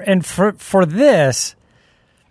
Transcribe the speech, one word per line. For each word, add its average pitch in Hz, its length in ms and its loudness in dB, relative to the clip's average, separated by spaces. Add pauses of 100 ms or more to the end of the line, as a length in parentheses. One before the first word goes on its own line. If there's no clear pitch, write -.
and 190 180 0
for, 202 280 -2
for 190 340 0
this, 170 680 0 (760)